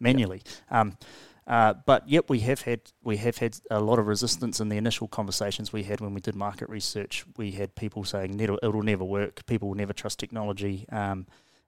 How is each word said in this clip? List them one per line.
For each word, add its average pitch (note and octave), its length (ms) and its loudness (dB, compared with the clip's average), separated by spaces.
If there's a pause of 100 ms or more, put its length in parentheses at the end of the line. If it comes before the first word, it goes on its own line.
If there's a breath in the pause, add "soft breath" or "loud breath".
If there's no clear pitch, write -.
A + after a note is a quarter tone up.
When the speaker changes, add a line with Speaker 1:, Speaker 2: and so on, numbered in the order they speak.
Speaker 1:
manually. A#2 420 4 (280 loud breath)
Speaker 2:
Yep. A#2+ 100 4
Speaker 1:
Um, G#2 160 2 (480 loud breath)
uh, A2+ 300 6 (120)
but C3+ 220 6
yep, D3+ 220 4
we C3 80 4
have A#2+ 240 0
had, A#2 180 -2 (220)
we A2 140 0
have A2+ 220 0
had A#2 200 -2 (100)
a G#2+ 120 2
lot A2 180 6
of G#2+ 80 4
resistance G#2+ 540 0
in G#2+ 80 0
the G#2 80 0
initial A2+ 320 0
conversations G2+ 640 -4
we G#2+ 100 -4
had G2+ 180 -4
when G2+ 140 -6
we G2+ 60 -6
did G#2 160 -6
market G2 320 -6
research. - 560 -6 (120)
We G#2 140 -4
had G2 240 -6
people G#2+ 300 -6
saying, G2 360 -4
"It'll, A2 220 0
it'll G#2+ 220 0
never G2+ 200 2
work. G2+ 420 -4
People G#2 220 -2
will G2 80 -4
never G2+ 160 -4
trust - 280 -8
technology." G2+ 680 -4
Um, G2 360 -4 (420 soft breath)